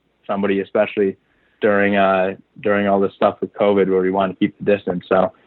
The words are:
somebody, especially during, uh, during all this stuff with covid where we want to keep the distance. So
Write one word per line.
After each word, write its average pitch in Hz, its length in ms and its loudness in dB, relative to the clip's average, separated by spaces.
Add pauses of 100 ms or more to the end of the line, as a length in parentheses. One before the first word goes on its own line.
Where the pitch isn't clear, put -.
(260)
somebody, 98 360 -2
especially 101 560 -2 (440)
during, 101 360 2
uh, 95 380 0 (260)
during 101 260 0
all 98 120 2
this 98 140 -2
stuff - 280 -2
with 95 120 -8
covid 98 360 2
where 95 120 2
we 92 80 0
want 95 220 -2
to 92 80 -10
keep 101 180 -2
the - 60 -16
distance. 101 440 -2
So 92 260 0 (140)